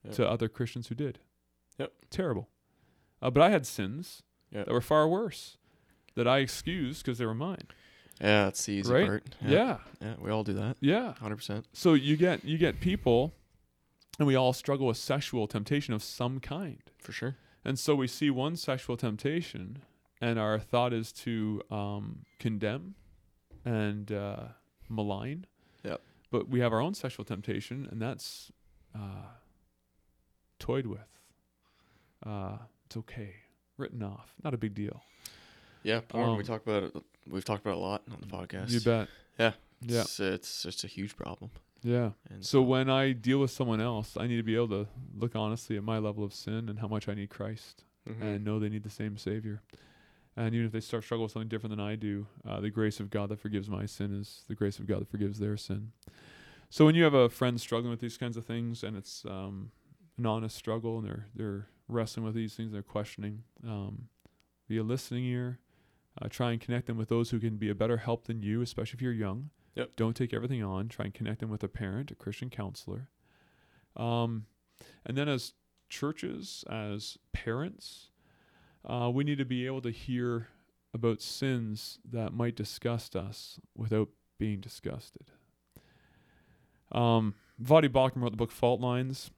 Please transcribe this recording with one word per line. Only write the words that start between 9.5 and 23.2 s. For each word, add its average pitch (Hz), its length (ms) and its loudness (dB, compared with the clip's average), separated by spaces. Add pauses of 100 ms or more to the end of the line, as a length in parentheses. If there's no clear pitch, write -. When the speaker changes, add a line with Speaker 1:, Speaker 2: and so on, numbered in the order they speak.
Speaker 1:
Yeah, 110 180 -6
we 101 120 -2
all 110 120 2
do 98 100 0
that. 104 260 -2
Speaker 2:
Yeah. 185 360 2
Speaker 1:
Hundred 107 220 -6
percent. 107 360 -6
Speaker 2:
So 170 200 8
you 143 220 6
get, 175 300 4
you 151 120 0
get 156 220 4
people, 143 560 4 (840)
and 151 100 4
we 135 80 8
all 127 180 6
struggle 135 340 0
with 117 100 2
sexual 135 500 0
temptation 127 460 0
of 107 80 -2
some 127 380 -4
kind. 156 420 -8 (180)
Speaker 1:
For - 120 -14
sure. 131 240 -4 (300)
Speaker 2:
And 131 120 0
so 151 160 4
we 135 140 4
see 147 240 2
one 135 240 0
sexual 123 420 -2
temptation, 131 840 -4 (380)
and 117 180 2
our 107 180 2
thought 120 360 2
is 113 200 -2
to, 107 560 -2
um, 104 560 -4 (140)
condemn 117 560 -2 (720)